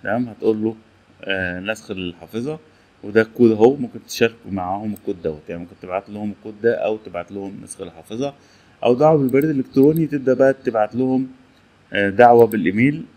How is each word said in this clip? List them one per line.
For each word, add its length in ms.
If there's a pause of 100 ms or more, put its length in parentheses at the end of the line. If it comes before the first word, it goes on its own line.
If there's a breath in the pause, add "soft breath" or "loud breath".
تمام، 260
هتقول 340
له، 140 (480)
آه، 360
نسخ 300
الحافظة، 680 (440 soft breath)
وده 200
الكود 280
اهو، 260
ممكن 300
تشارك 280 (160)
معاهم 420
الكود 300
دوت، 260
يعني 120
ممكن 220
تبعت 280
لهم 200
الكود 320
ده 120
او 220
تبعت 360
لهم 300
نسخ 180
الحافظة، 540 (500 soft breath)
او 100
دعوة 240
بالبريد 260
الالكتروني، 640
تبدأ 280
بقى 180
تبعت 420
لهم، 340 (640)
آه، 160
دعوة 380
بالايميل. 580 (120)